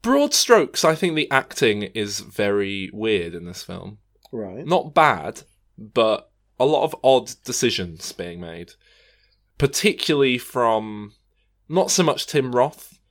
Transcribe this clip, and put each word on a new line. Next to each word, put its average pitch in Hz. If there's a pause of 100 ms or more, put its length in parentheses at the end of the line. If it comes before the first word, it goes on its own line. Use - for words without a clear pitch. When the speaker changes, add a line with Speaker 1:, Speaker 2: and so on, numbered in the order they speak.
Speaker 1:
Broad 277
strokes, -
I 160
think 165
the 151
acting 117
is 104
very 101
weird 101
in 87
this 90
film. 90 (320)
Speaker 2:
Right. 107
Speaker 1:
Not 160
bad, 113 (340)
but 110 (300)
a 127
lot 151
of 156
odd 131 (120)
decisions 90
being 87
made. 85 (840)
Particularly 139
from, 107 (540)
not 180
so 180
much -
Tim 131
Roth - (100)